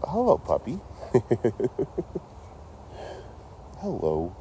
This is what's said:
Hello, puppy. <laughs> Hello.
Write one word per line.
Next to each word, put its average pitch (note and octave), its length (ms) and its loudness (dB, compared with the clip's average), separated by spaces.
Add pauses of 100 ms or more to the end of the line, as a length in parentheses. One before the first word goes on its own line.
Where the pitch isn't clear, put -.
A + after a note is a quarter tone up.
Hello, A3 340 6
puppy. - 440 0 (320)
<laughs> A#2 80 10 (2500)
Hello. E2+ 600 0